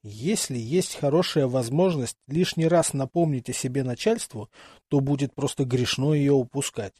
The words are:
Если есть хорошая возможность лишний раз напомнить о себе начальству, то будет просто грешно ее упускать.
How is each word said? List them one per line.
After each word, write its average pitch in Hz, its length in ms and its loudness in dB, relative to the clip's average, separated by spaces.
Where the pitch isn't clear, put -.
Если 123 560 -4
есть 139 380 -2
хорошая 151 500 2
возможность 131 680 0
лишний 165 400 0
раз 165 280 4
напомнить 139 560 0
о - 20 -4
себе 131 320 -4
начальству, 123 680 -4
то 143 100 2
будет 139 360 0
просто 135 300 -2
грешно 127 500 0
ее 143 200 4
упускать. 127 640 -2